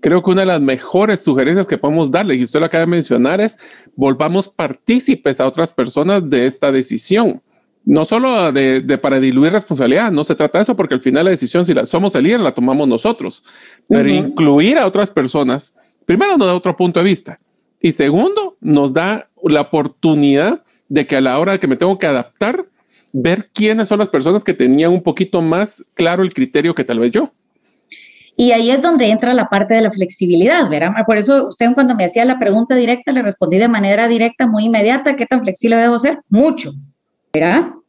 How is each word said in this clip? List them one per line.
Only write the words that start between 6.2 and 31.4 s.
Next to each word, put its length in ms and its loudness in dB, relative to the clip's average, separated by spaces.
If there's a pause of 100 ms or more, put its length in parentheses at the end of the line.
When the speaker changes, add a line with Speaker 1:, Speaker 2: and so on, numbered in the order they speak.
Speaker 1:
de 180 2
esta 260 -2
decisión. 680 -2 (440)
No 200 2
solo 460 0
de, 300 2
de 180 -2
para 220 0
diluir 320 2
responsabilidad, 580 0
no 140 -2
se 100 -2
trata 240 0
de 40 2
eso, 120 0
porque 200 -2
al 80 -4
final 240 2
la 40 2
decisión, 340 0
si 80 0
la, 140 0
somos 300 -2
el 80 2
líder, 160 2
la 100 0
tomamos 380 0
nosotros. 560 -6 (440)
Pero 200 2
Speaker 2:
Ujú. 180 0
Speaker 1:
incluir 500 2
a 120 2
otras 200 -2
personas, 680 -4 (280)
primero 320 0
nos 120 2
da 80 0
otro 200 -4
punto 220 0
de 80 2
vista, 320 -2 (420)
y 120 2
segundo, 680 0
nos 320 2
da 360 -4 (120)
la 200 2
oportunidad 1040 0 (220)
de 200 -2
que 100 -2
a 40 2
la 180 0
hora 140 0
de 60 -2
que 80 -4
me 100 0
tengo 220 0
que 80 -2
adaptar, 600 -4 (460)
ver 400 -2
quiénes 360 0
son 100 0
las 120 -2
personas 340 0
que 80 -2
tenían 400 2
un 100 0
poquito 380 -2
más 420 -4 (120)
claro 280 0
el 100 -2
criterio 420 -2
que 100 -2
tal 140 -4
vez 120 0
yo. 220 -2 (1040)
Speaker 2:
Y 160 4
ahí 180 2
es 120 -2
donde 260 2
entra 240 0
la 160 0
parte 260 0
de 60 4
la 100 2
flexibilidad, 800 0
¿verdad? 240 -2 (140)
Por 100 2
eso 320 2